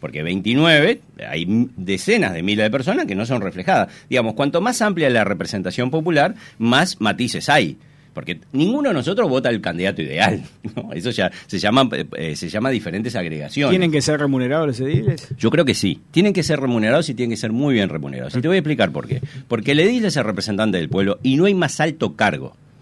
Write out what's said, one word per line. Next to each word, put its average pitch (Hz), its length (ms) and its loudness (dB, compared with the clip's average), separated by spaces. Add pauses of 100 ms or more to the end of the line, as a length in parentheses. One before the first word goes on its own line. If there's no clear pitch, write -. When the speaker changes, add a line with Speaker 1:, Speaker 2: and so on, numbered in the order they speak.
Speaker 1:
Porque 71 220 -8
veintinueve, 143 760 4 (300)
hay 80 140 -4
m-, 123 240 2 (100)
decenas 98 560 0
de 82 100 -6
miles 104 220 2
de 107 60 2
personas 156 340 0
que 98 100 -4
no 104 100 -2
son 120 160 -2
reflejadas. 98 460 0 (220)
Digamos, 127 240 0
cuanto 143 260 0
más 226 220 -2
amplia 170 300 2
la 113 120 4
representación 95 680 -4
popular, 160 440 0 (220)
más 139 420 2
matices 107 480 -2
hay. 123 300 2 (360)
Porque - 280 -10 (100)
ninguno 233 380 2
de 190 60 0
nosotros 151 340 0
vota 127 180 0
al 113 140 0
candidato 90 400 -2
ideal, 78 400 0 (220)
<laughs> - 120 -12
¿no? - 160 -8
Eso 98 200 -6
ya 92 200 0 (160)
se 98 120 -6
llama, 120 340 4
eh, 67 120 -4 (120)
eh, 76 180 -6
se 85 140 -8
llama 107 200 -2
diferentes 107 460 -4
agregaciones. 82 560 -2
Speaker 2:
¿Tienen 180 200 2
que 151 100 2
ser 151 180 0
remunerados 139 480 0
los 120 140 -4
ediles? 139 560 -2
Speaker 1:
Yo 113 120 2
creo 170 140 4
que 123 120 2
sí. - 260 -2 (100)
Tienen 190 220 4
que 175 100 0
ser 151 160 0
remunerados 127 480 2
y 139 60 -6
tienen 120 160 -2
que 113 80 -4
ser 110 160 -4
muy 135 220 2
bien 98 120 4
remunerados. 69 480 -6
Y 123 60 0
te 120 80 0
voy 185 80 4
a - 20 4
explicar 139 320 2
por 69 160 -6
qué. 131 140 -4 (260)
Porque 117 260 -2
el 147 60 4
edil 226 240 4
es 156 140 0
el 123 80 0
representante 101 520 0
del 80 120 -2
pueblo 98 340 0
y 131 140 2
no 170 80 4
hay 202 80 4
más 175 260 0
alto 123 380 -2
cargo 73 400 -2 (240)